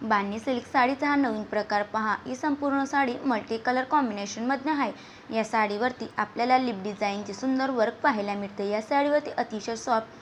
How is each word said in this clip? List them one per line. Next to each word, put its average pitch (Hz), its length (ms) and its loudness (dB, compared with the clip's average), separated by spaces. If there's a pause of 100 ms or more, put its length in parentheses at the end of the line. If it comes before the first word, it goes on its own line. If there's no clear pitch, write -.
बांधणी 208 380 0
सिल्क 247 260 -2
साडीचा 269 420 2
हा 285 80 4
नवीन 226 280 2
प्रकार 208 400 0
पहा. 214 320 0 (100)
ही 254 100 -6
संपूर्ण 285 480 0
साडी 269 300 2 (120)
मल्टी 226 320 0
कलर 247 260 0
कॉम्बिनेशनमध्ये 254 880 0
आहे. 277 200 0 (440)
या 220 80 2
साडीवरती 220 640 0 (120)
आपल्याला 233 400 2
लिप 247 260 2
डिझाईनचे 208 500 -4
सुंदर 262 360 0
वर्क 233 240 2
पाहायला 208 400 0
मिळते. 202 360 -4
या 214 120 0
साडीवरती 294 500 2
अतिशय 233 440 -4
सॉफ्ट 226 320 0 (140)